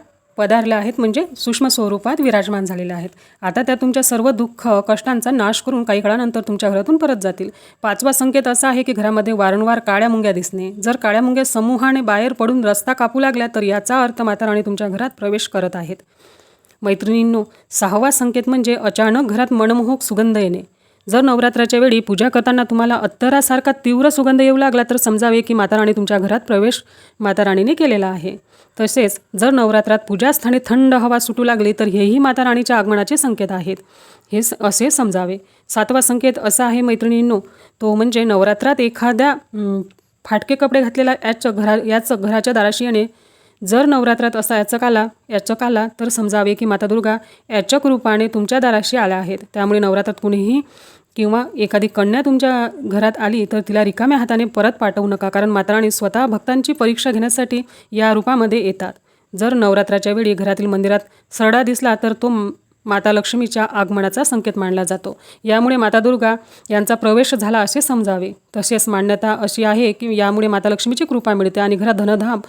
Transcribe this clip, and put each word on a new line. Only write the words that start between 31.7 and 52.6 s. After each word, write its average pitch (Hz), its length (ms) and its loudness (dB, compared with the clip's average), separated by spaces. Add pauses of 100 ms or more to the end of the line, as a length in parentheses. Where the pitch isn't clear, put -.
तर 214 100 -2
हेही 208 360 2
माता 262 240 2
राणीच्या 240 340 2
आगमनाचे 208 400 0
संकेत 202 340 -2
आहेत, 185 260 -6 (540)
हे 208 100 0
स-, - 200 -4
असे 220 280 0
समजावे. 190 480 -2 (320)
सातवा 247 320 0
संकेत 247 380 0
असा 220 260 0
आहे 240 160 0
मैत्रिणींनो, 233 580 2 (420)
तो 214 140 0
म्हणजे 226 280 2
नवरात्रात 214 580 2
एखाद्या, 240 500 2
अं, 208 500 -4 (440)
फाटके 220 300 0
कपडे 269 260 2
घातलेला 254 300 0
याच 226 360 -4
घरा-, 214 380 0
याच 226 260 0
घराच्या 214 420 0
दाराशी 220 320 0
येणे. 226 200 0 (580)
जर 226 220 2
नवरात्रात 240 500 2
असा 220 220 -2
याचक 233 260 -2
आला, 226 240 2 (220)
याचक 226 340 -4
आला, 226 240 0 (120)
तर 233 80 -4
समजावे 208 460 0
की 226 120 -4
माता 208 220 -2
दुर्गा 220 300 0 (320)
याचक 220 340 0
रूपाने 226 440 2
तुमच्या 220 320 0
दाराशी 240 380 0
आल्या 190 200 0
आहेत. 190 200 -6 (160)
त्यामुळे 208 260 0
नवरात्रात 202 420 -2
कुणीही 208 400 0 (540)
किंवा 220 280 0 (140)
एखादी 208 300 0
कन्या 208 380 0
तुमच्या 254 420 2 (160)